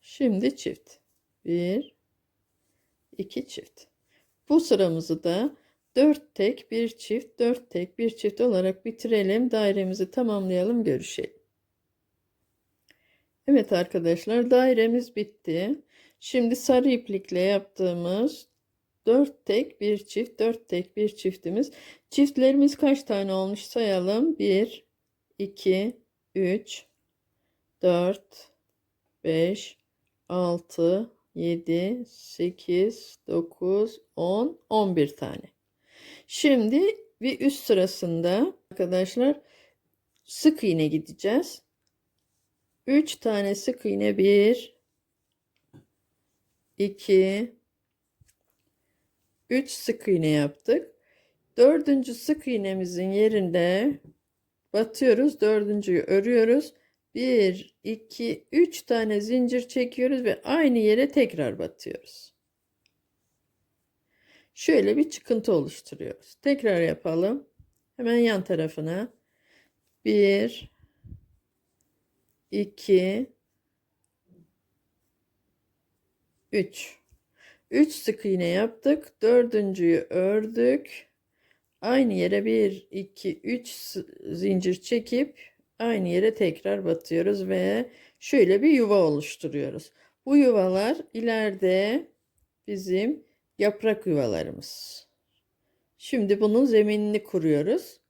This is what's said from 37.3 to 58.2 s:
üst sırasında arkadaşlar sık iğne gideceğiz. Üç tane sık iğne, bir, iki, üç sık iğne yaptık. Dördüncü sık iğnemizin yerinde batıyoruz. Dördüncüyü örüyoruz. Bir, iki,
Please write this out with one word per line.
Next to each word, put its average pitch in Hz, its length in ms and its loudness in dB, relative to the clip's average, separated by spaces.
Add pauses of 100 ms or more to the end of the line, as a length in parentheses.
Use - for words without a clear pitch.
üst 277 240 -2
sırasında 185 880 0 (160)
arkadaşlar 190 680 -2 (840)
sık - 400 0
iğne 165 220 2
gideceğiz. 196 760 -4 (1200)
Üç 294 300 0
tane 202 380 -2
sık 247 320 -6
iğne, 202 320 -2
bir, 202 580 4 (2000)
iki, 196 760 0 (2000)
üç 269 200 -2
sık - 380 -8
iğne 165 200 2
yaptık. 151 680 0 (600)
Dördüncü 269 580 4
sık 302 340 -4
iğnemizin 190 640 -4
yerinde 202 880 2 (720)
batıyoruz. 226 680 2
Dördüncüyü 208 640 0
örüyoruz. 233 680 2 (420)
Bir, 214 600 0 (100)
iki, - 680 -8